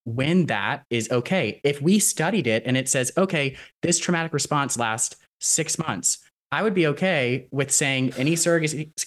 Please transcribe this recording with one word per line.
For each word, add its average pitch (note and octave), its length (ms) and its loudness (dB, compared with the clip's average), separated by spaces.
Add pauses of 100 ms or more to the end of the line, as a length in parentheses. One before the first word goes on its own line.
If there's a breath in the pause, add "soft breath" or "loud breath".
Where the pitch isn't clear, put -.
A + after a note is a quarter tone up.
when C#3 420 2
that A2+ 440 -2
is A#2 200 -2
okay. B2 520 0
If C#3+ 180 0
we F#3 200 4
studied E3 480 0
it A2 180 0
and B2+ 100 2
it C3+ 120 -2
says, B2+ 280 0
"Okay, E3 400 0 (260 loud breath)
this E3+ 180 0
traumatic E3 320 0
response C#3+ 440 -2
lasts A2+ 380 -2 (260 soft breath)
six - 380 -2
months," C#3 400 -2 (320 soft breath)
I D3 120 -2
would G#3+ 120 0
be E3+ 140 4
okay C#3+ 640 0
with C3+ 180 -2
saying C3 460 2
any C#3 160 2
surrogacy D#3+ 580 0 (160)